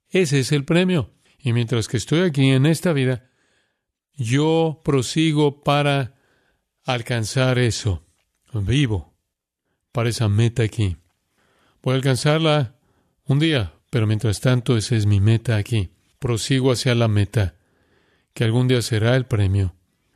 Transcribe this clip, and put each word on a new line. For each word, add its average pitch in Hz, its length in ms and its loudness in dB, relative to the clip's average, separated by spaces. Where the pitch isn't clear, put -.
"Ese 143 300 0
es 127 120 -2
el 143 120 -2
premio. 175 500 0
Y 120 140 -2
mientras 117 360 -2
que - 80 -4
estoy 147 240 0
aquí 139 300 2
en 135 160 4
esta 165 260 0
vida, 131 380 -2
yo 151 680 0
prosigo 147 800 0
para 143 540 0
alcanzar 123 760 -2
eso. 107 460 -2
Vivo 110 600 -2
para 117 160 -2
esa 113 200 -2
meta 117 340 0
aquí. 101 340 -2
Voy 131 100 -2
a 131 40 0
alcanzarla 147 800 0
un 135 140 0
día, 143 360 0
pero 110 160 0
mientras 107 340 -2
tanto, 127 360 0
esa 113 200 -2
es 104 100 0
mi 101 140 4
meta 110 360 2
aquí. 104 340 -2
Prosigo 127 540 0
hacia 123 220 0
la 117 140 2
meta, 101 460 0
que 123 100 -4
algún 123 240 2
día 123 140 2
será 113 340 0
el 127 100 -2
premio, 98 500 0